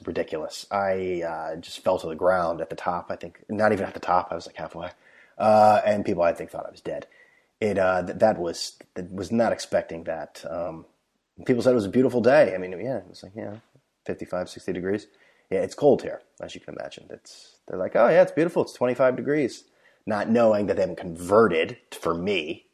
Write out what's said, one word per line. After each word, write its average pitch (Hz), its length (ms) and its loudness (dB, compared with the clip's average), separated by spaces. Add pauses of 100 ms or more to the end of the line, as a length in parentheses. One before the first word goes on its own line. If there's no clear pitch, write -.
ridiculous. 82 640 -6
I, 98 520 -2
uh, - 340 -8
just - 260 -16
fell - 160 0
to - 80 -8
the 80 80 -8
ground 85 460 0
at 80 100 -8
the 80 60 -12
top, 87 340 -6
I 92 60 -8
think. - 320 -18
Not 107 240 2
even 95 120 -2
at - 100 -10
the - 60 -12
top. 90 300 2
I 85 60 -6
was, 87 100 -10
like, - 80 -20
halfway. 85 360 -12 (460)
Uh, 107 480 6
and 104 200 0
people, 87 180 0
I 85 100 4
think, - 180 -8
thought - 160 -12
I - 40 -14
was - 100 -20
dead. - 280 -10 (520)
It, 104 160 0
uh, 92 280 2
th-, 92 140 -8
that 107 200 4
was, - 400 -6 (160)
th-, 90 160 -10
was 92 220 -8
not 113 200 2
expecting 85 520 -4
that. 80 440 -10
Um, 82 380 -8 (600)
people 120 160 2
said 127 100 6
it - 20 4
was 113 100 2
a 95 60 -4
beautiful 123 300 2
day. 120 340 6
I 92 40 -4
mean, 92 140 -8
yeah, 107 260 -6
it 90 100 -14
was 90 160 -20
like, 95 100 -20
yeah, 104 220 -12 (480)
fifty-five, 90 440 -8
sixty - 240 -10
degrees. 95 360 -4 (420)
Yeah, 95 100 0
it's 95 140 -4
cold 135 280 4
here, - 200 -10 (180)
as - 140 -14
you - 60 -14
can - 140 -16
imagine. - 360 -14
It's, - 560 -20
they're - 120 -10
like, 92 180 -2
"Oh, 113 120 6
yeah, 165 140 8
it's 170 100 4
beautiful. 170 300 0
It's - 100 -4
twenty-five 127 440 2
degrees." 127 480 -2 (440)
Not 104 220 -2
knowing 110 360 4
that 92 100 0
they 95 60 2
haven't 87 160 -2
converted 90 800 2 (120)
for - 240 -2
me. 90 580 -4